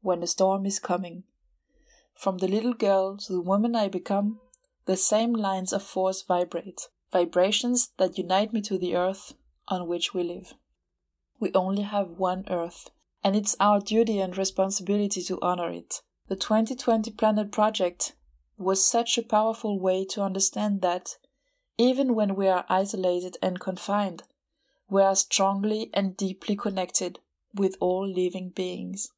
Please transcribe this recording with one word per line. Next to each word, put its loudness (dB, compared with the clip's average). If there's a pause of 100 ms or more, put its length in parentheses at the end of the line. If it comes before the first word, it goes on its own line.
when 0
a -4
storm 2
is -2
coming. -4 (920)
From -2
the 0
little 0
girl 2
to -8
the 0
woman 2
I 2
become, -2 (480)
the 2
same 2
lines -2
of -2
force -2
vibrate, -2 (240)
vibrations 2
that 2
unite 0
me -2
to -2
the -2
earth -2 (320)
on -4
which -2
we 0
live. -8 (840)
We -2
only 2
have -4
one -2
earth, -6 (340)
and 2
it's 0
our 6
duty 2
and -4
responsibility -2
to -4
honor 0
it. -10 (260)
The -4
Twenty 0
twenty 0
Planet 2
Project 0 (440)
was 2
such 2
a -4
powerful 0
way 2
to -4
understand 0
that, -2 (600)
even 4
when 2
we 2
are 4
isolated 0
and -2
confined, -4 (640)
we 4
are 6
strongly 0
and 0
deeply -2
connected -4 (340)
with 0
all 0
living -4
beings. -6